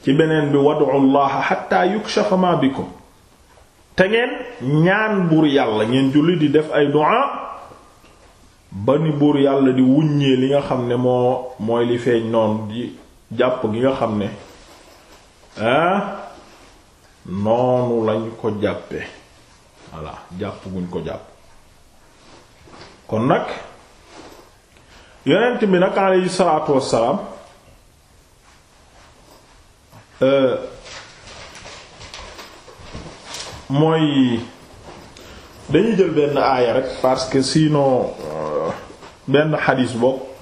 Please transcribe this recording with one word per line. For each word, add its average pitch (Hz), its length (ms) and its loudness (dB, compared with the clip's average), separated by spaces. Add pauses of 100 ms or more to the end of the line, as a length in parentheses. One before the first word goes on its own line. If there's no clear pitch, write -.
Ci 135 80 2
beneen 156 400 2
bi, 147 60 2
wad'u 147 320 2
Allaha 135 500 2
hatta 185 460 0
yukshafa 208 500 -2
ma 180 200 2
bikum. 262 300 0 (1120)
Te 190 80 4
ngeen 233 220 0 (520)
ñaan 196 460 0
buur 156 180 4
Yàlla, 120 380 2
ngeen 131 280 2
julli 160 260 4
di 151 100 2
def 151 240 2
ay 147 160 2
du'a, 151 320 2 (1500)
ba 110 260 0
ni 160 140 0
buur 143 240 4
Yàlla 139 360 4
di 127 100 2
wuññee 139 540 4
li 131 120 2
nga 143 140 2
xam 127 260 -4
ne 120 80 0
moo, 123 640 0
mooy 117 280 0
li 123 120 0
feeñ 117 320 0
noonu 110 380 0
di 117 280 -8 (420)
jàpp 127 240 0 (100)
gi 110 80 -4
nga 135 180 0
xam 110 200 -2
ne, 98 100 -4 (1300)
ah, 160 400 2 (1300)
noonu 117 800 0
lañ 110 160 0 (180)
ko 113 100 -2 (120)
jàppe. - 380 -4 (920)
Voilà, 76 220 -14 (240)
jàpp 98 340 -10
guñ 90 180 -6
ko 87 140 -6
jàpp. 78 200 -10 (1800)
Kon 110 200 -2
nag, - 200 0 (1800)
yonent 214 340 2
bi 190 180 2
nag, 202 200 2
alayhi 185 300 2
salaatu 160 440 0
wassalaam, 131 460 0 (3000)
euh, 131 340 2 (3250)
mooy, 143 680 2 (1300)
dañuy 190 280 2
jël 180 140 2
benn 143 260 0
aaya 127 380 2
rek, 131 120 0 (160)
parce 131 260 0
que 135 140 2
sinon, 139 680 2 (120)
euh, 78 460 -4 (580)
benn 151 280 2
xadiis 127 380 0
boobu 123 280 0 (200)